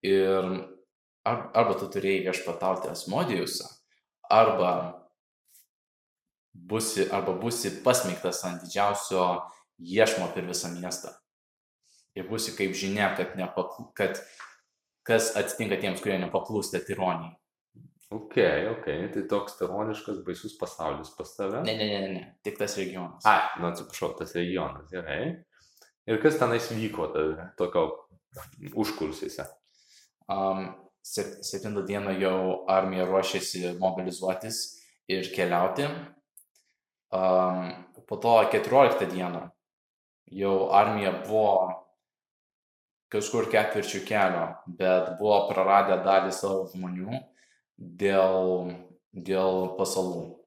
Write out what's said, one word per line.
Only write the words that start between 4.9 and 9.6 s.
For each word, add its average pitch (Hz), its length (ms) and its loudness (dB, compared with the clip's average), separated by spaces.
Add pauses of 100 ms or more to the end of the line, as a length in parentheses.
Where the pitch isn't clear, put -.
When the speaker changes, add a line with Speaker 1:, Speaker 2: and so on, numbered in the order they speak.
Speaker 1:
busi, 95 500 -2
arba 98 280 0
busi 101 420 -4
pasmeigtas - 680 0
ant 87 200 -6
didžiausio 101 600 0 (500)